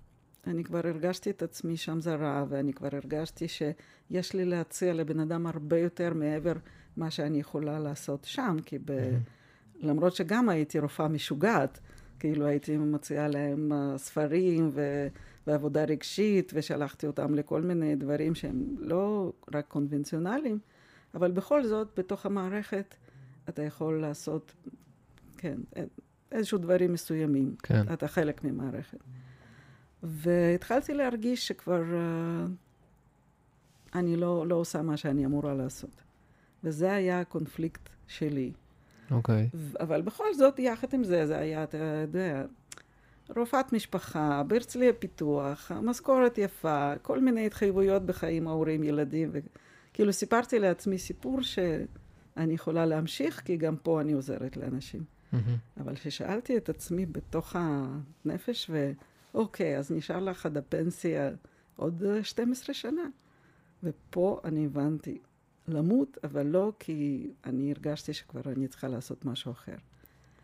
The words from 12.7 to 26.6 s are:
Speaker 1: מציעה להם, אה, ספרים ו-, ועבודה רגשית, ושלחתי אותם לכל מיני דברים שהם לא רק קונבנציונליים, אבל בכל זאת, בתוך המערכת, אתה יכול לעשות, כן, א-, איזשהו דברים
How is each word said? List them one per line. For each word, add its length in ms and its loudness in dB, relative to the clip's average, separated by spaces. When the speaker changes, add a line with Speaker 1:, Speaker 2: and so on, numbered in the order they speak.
Speaker 1:
מציעה 500 0
להם, 460 0
אה, 240 0
ספרים 760 2
ו-, 340 0
ועבודה 360 2
רגשית, 720 2
ושלחתי 520 -2
אותם 280 0
לכל 260 0
מיני 340 2
דברים 400 0
שהם 440 -4
לא 540 0
רק 140 -2
קונבנציונליים, 920 -2
אבל 180 2
בכל 340 2
זאת, 220 0
בתוך 260 -4
המערכת, 680 -2
אתה 140 -6
יכול 380 -2
לעשות, 520 -4
כן, 200 -6
א-, 40 -6
איזשהו 260 0
דברים 360 4